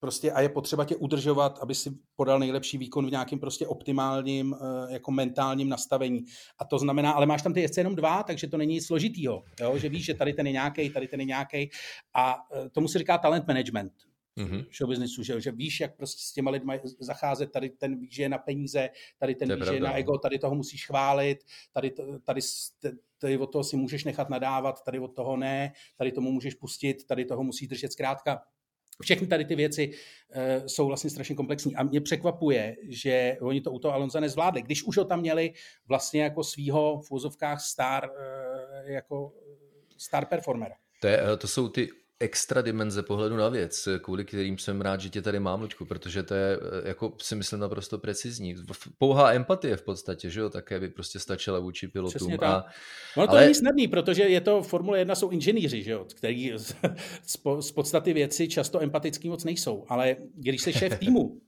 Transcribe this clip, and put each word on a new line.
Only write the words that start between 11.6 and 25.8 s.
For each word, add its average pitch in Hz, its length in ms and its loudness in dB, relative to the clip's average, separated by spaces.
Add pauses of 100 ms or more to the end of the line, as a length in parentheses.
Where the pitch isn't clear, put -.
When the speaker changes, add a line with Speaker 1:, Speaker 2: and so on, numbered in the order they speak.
Speaker 1:
A, 127 220 4 (160)
eh, 131 160 -8
tomu 160 200 2
se 175 100 0
říká 170 200 4
talent 165 280 4
management. 113 460 -2 (440)
Speaker 2:
Mhm. 95 280 -4 (140)
Speaker 1:
Show 135 120 -2
businessu, 123 320 -4
že, 117 180 -4
že 120 120 -4
víš, 143 280 -4
jak 147 160 -4
prostě - 260 -10
s - 100 -10
těma 135 180 0
lidma 135 240 -2 (260)
zacházet, 135 520 -4
tady 131 180 -4
ten 135 300 -6
ví, 127 100 -12
že 127 120 -6
je 139 60 0
na 135 100 -2
peníze, 139 520 -4 (280)
tady 135 160 0
ten 131 140 -2
Speaker 2:
To - 40 2
je 95 40 0
Speaker 1:
ví, 90 80 -2
že - 20 0
je 92 40 0
Speaker 2:
pravda, - 180 0
Speaker 1:
na 135 40 -2
Speaker 2:
no. 135 60 0
Speaker 1:
ego, 139 200 0
tady 135 200 -2
toho 143 160 0
musíš 143 320 -6
chválit, 139 520 2 (340)
tady 131 180 -2
to, 139 340 -10
tady 139 180 0
s-, - 280 -8 (100)
t-, 139 120 -6 (260)
tady 135 200 0
od 135 80 -2
toho 139 180 -2
si 143 120 -4
můžeš 135 280 -2
nechat 135 260 -2
nadávat, 131 540 -2
tady 127 140 -4
od 127 100 -8
toho 131 280 -4
ne, 135 360 -2 (240)